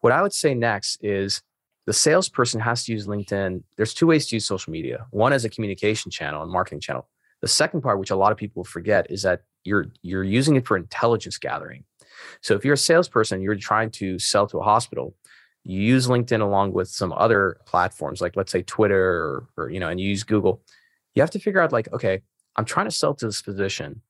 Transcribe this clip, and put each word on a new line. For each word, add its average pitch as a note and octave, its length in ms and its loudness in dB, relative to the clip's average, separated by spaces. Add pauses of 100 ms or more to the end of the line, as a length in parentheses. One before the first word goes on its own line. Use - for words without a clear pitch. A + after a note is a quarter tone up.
What A#2+ 100 6
I D3 100 4
would G3 120 0
say D3 200 0
next A#2 480 -2
is G2 400 -2 (440)
the D3 80 -2
salesperson D3+ 680 2
has A#2 240 -2
to - 80 -6
use G#2 160 -6
LinkedIn. G2 560 -4 (140)
There's G#2+ 160 -2
two - 120 2
ways D#3 220 4
to - 80 -4
use G#2+ 100 -2
social F#2 260 -4
media. A2+ 400 -8
One A#2 200 2
as B2+ 140 0
a G#2+ 40 -2
communication G#2+ 640 -2
channel D2+ 320 -6
and E2+ 80 -10
marketing F2+ 300 -2
channel. C2 260 -8 (340)
The - 60 -4
second D3+ 340 2
part, A#2 160 0
which F#2+ 140 -4
a F#2+ 60 0
lot G2+ 160 6
of - 40 -2
people G2 280 -10
forget, F2+ 440 0
is G2+ 120 -6
that F2+ 220 0 (200)
you're, G2+ 240 0 (140)
you're F#2+ 240 -4
using C3+ 320 4
it B2 100 0
for G#2 80 2
intelligence A2 600 -2
gathering. - 480 -10 (560)
So - 120 2
if G2 120 0
you're C#3+ 80 4
a C#3 40 4
salesperson, B2 640 2
you're G#2 140 0
trying G#2+ 360 0
to F#2 280 -6
sell G2+ 280 2
to F2+ 120 -4
a F2+ 40 -4
hospital, G#2 520 0 (480)
you F#2+ 180 -4
use B2 260 4
LinkedIn A#2+ 340 2
along G2+ 320 2
with F#2 160 -2
some F#2 240 -4
other G2+ 520 2
platforms, F2 560 -2
like, F2 140 -4
let's F#2+ 160 -4
say, F2+ 100 0
Twitter G2 400 2
or, E2+ 460 0 (100)
or, D2 120 -8
you F2+ 100 -6
know, F2 80 -4
and F2 120 -4
you G2 100 -2
use G2+ 140 -2
Google. G2+ 380 2 (540)
You B2+ 60 4
have E3 100 2
to G#3 80 -8
figure F#3+ 220 0
out, D#3+ 100 2
like, A2+ 200 2
"Okay, F#2+ 300 0 (340)
I'm - 100 0
trying F#3+ 200 0
to F3+ 60 -4
sell D3+ 240 0
to - 100 -6
this G#2 160 -4
physician. F#2+ 680 -4